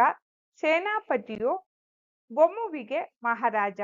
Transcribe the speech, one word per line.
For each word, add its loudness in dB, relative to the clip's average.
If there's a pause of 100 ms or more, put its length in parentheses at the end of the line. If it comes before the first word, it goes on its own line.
(560)
ಸೇನಾಪತಿಯು -2 (800)
ಬೊಮ್ಮುವಿಗೆ, 0 (220)
"ಮಹಾರಾಜ, -2